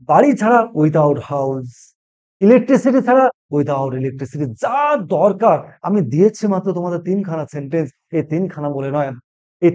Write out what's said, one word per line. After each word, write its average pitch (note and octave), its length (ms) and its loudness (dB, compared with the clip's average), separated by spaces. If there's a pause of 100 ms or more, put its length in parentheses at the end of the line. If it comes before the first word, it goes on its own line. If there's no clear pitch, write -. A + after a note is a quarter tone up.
(100)
বাড়ি G#3 200 6 (100)
ছাড়া, A3+ 200 4 (220)
without D3+ 360 2 (140)
house, C3+ 420 -6 (720)
ইলেকট্রিসিটি B3 640 4
ছাড়া, C4 180 4 (320)
without C#3 340 -2 (100)
electricity, C3+ 460 -6 (160)
যা B3+ 160 -2 (380)
দরকার। G3 400 2 (300)
আমি G3+ 140 0 (120)
দিয়েছি G#3 400 2
মাত্র F#3+ 160 -4 (100)
তোমাদের F3 300 -6
তিনখানা F3+ 360 -4 (100)
সেন্টেন্স, C#3+ 340 -4 (280)
এই D#3 60 -2 (100)
তিনখানা D3+ 440 -4
বলে C3+ 200 -6
নয়, C#3+ 140 -4 (560)
এই E3+ 80 4